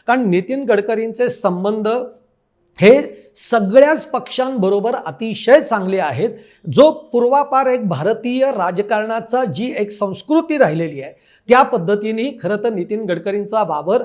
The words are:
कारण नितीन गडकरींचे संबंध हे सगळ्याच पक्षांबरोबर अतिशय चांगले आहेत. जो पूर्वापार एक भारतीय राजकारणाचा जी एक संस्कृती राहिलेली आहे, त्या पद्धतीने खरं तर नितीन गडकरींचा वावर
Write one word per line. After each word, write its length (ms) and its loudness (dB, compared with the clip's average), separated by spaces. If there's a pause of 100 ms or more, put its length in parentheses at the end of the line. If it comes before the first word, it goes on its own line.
कारण 220 2
नितीन 340 0
गडकरींचे 640 -2
संबंध 580 -2 (920)
हे 420 6 (120)
सगळ्याच 720 4
पक्षांबरोबर 880 -2
अतिशय 640 2
चांगले 380 -2
आहेत. 320 -2 (440)
जो 180 8
पूर्वापार 760 0
एक 220 0
भारतीय 640 -2
राजकारणाचा 960 -2
जी 320 -6
एक 140 -4
संस्कृती 640 -2
राहिलेली 440 0
आहे, 120 -14 (360)
त्या 120 6
पद्धतीने 800 -2
खरं 220 -4
तर 100 0
नितीन 320 -6
गडकरींचा 580 -2
वावर 420 -2